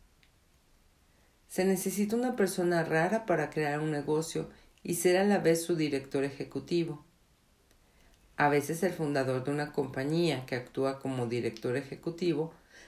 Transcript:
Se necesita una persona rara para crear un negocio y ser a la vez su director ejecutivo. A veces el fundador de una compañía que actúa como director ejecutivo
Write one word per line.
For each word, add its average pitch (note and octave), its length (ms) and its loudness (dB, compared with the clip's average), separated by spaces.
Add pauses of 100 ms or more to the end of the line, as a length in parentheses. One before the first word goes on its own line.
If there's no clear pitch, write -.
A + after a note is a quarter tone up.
(1500)
Se - 180 0
necesita F#3+ 500 0
una A#3+ 220 0
persona F3 480 2
rara F3+ 420 0
para D#3 240 0
crear D3+ 300 -2
un D#3 100 -2
negocio D3+ 580 -2 (360)
y F3 100 -2
ser F3+ 220 4
a G3 80 4
la G3+ 140 4
vez E3 240 4
su F3+ 120 -2
director C#3+ 480 -2
ejecutivo. D3 840 -4 (1300)
A D3 120 6
veces D3 360 2
el F3 80 2
fundador C3+ 500 0
de C#3 80 -4
una D3 220 -2
compañía C#3 760 0
que - 80 -6
actúa C3+ 460 -4
como B2+ 260 -4
director A#2 500 -2
ejecutivo E3 800 -4 (320)